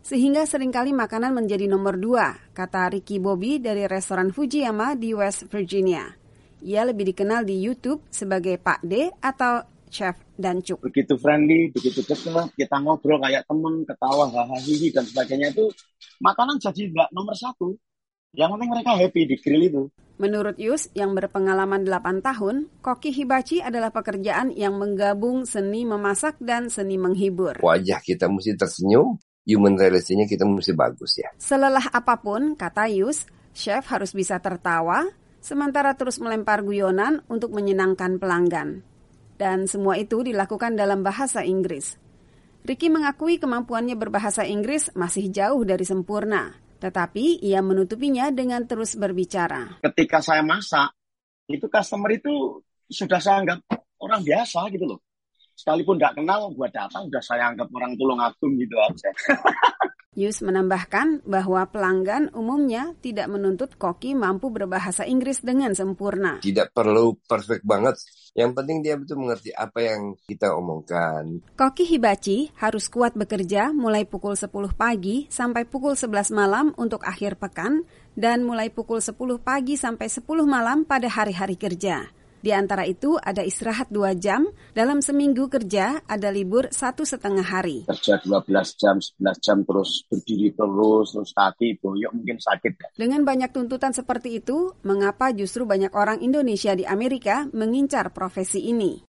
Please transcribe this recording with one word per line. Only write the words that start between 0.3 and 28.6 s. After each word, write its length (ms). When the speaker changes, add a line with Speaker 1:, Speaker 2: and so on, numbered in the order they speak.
Speaker 1:
seringkali 480
makanan 400
menjadi 320
nomor 320
dua, 400
kata 320
Ricky 320
Bobby 400
dari 240
restoran 480
Fujiyama 640
di 160
West 380
Virginia. 580
Ia 280
lebih 240
dikenal 360
di 120
YouTube 520
sebagai 480
Pak 240
D 360
atau 440
Chef 280
Dancuk. 520
Speaker 2:
Begitu 320
friendly, 520
begitu 320
dekat, 520
kita 280
ngobrol 360
kayak 280
temen, 400
ketawa, 400
hahaha, 360
hihi, 280
dan 160
sebagainya 480
itu, 160
makanan 400
jadi 320
nggak 240
nomor 200
satu. 400
Yang 200
penting 200
mereka 200
happy 280
di 160
grill 280
itu. 160
Speaker 1:
Menurut 400
Yus, 400
yang 160
berpengalaman 720
delapan 320
tahun, 480
koki 320
hibachi 480
adalah 320
pekerjaan 560
yang 240
menggabung 720
seni 400
memasak 560
dan 240
seni 320
menghibur. 640
Speaker 3:
Wajah 400
kita 240
mesti 320
tersenyum, 560